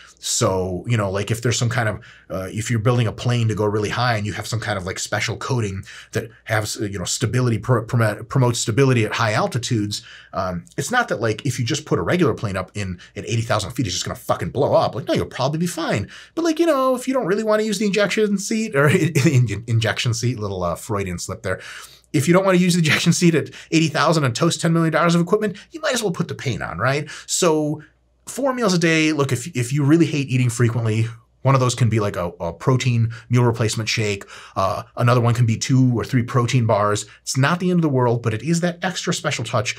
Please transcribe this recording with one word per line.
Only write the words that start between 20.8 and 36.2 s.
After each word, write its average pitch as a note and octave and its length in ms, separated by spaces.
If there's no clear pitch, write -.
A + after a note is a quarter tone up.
slip F#2 240
there. F#2 180
If C#3 140
you E3+ 80
don't G3 100
wanna F#3 140
use F3+ 160
the F3+ 40
injection E3 340
seat E3 200
at B2+ 160
eighty D#3+ 160
thousand D3 380
and A#2 100
toast E3 260
ten E3 120
million E3 200
dollars E3+ 220
of E3+ 60
equipment, G#3+ 360
you D#4 100
might C#4+ 140
as A#3 80
well G3 80
put - 160
the - 80
paint G#2 260
on, B1+ 160
right? C#3+ 320
So D#3 560
four C4 260
meals A3+ 220
a - 20
day, D#3+ 340
look, C#3 200
if, A#2+ 160
if A#2+ 160
you D3 100
really D#3+ 220
hate C#3+ 240
eating B2 220
frequently, A2+ 560
one C3 140
of B2+ 60
those B2 120
can A#2+ 160
be, A2 100
like, G#2 160
a, F2+ 120
a E2+ 140
protein A#2+ 580
meal B2 160
replacement A2+ 460
shake. G#2 340
Uh, F#2+ 280
another A#2+ 220
one A#2 140
can A#2+ 140
be A2 100
two B2+ 400
or F#2+ 60
three B2+ 180